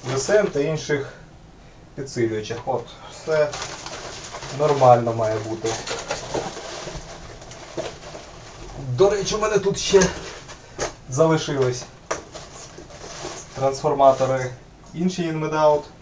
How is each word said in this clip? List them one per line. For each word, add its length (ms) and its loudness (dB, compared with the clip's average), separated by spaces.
в 140 -4
С 120 -4
Н 180 6
та 120 -2
інших 540 -2
підсилювачах. 680 -4
От, 200 -4
все 400 2
нормально 540 6
має 260 0
бути. 300 -4
До 200 6
речі, 260 0
у 40 0
мене 200 2
тут 180 0
ще 260 6
залишились 720 2
трансформатори, 960 4
інші 300 0
In 160 -2
Mode 240 2
Out. 180 6